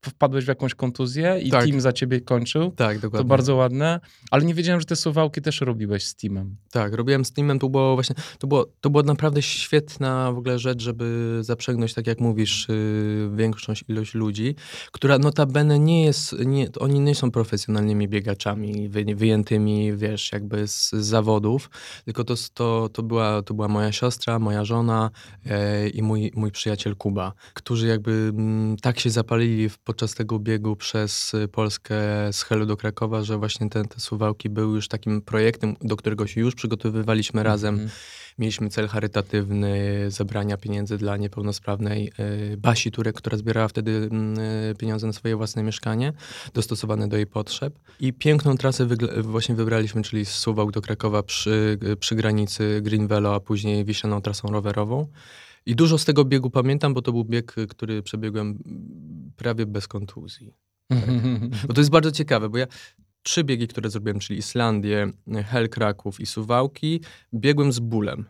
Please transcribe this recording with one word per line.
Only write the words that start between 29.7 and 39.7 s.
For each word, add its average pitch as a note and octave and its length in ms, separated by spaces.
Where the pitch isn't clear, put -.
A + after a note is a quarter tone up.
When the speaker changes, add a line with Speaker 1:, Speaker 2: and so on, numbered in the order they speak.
Speaker 2:
podczas - 360
tego A2+ 240
biegu G#2+ 380
przez, - 580
y, G#2 140
Polskę G#2+ 460
z - 100
Helu G#2+ 240
do G#2+ 100
Krakowa, A2 460
że G#2+ 160
właśnie G#2+ 320
te, G#2+ 140
te G2+ 160
Suwałki G#2+ 500
były G#2+ 240
już G#2 140
takim G#2+ 340
projektem, A2 580
do G#2+ 160
którego G#2+ 300
się A2 140
już B2 140
przygotowywaliśmy A2 840
Speaker 1:
Mhm. G#2+ 140
Speaker 2:
razem. G#2 340
Mieliśmy A2 320
cel G#2+ 180
charytatywny G2+ 1200